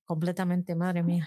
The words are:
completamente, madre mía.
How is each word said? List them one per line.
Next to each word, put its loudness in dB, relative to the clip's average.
completamente, -2
madre 0
mía. 2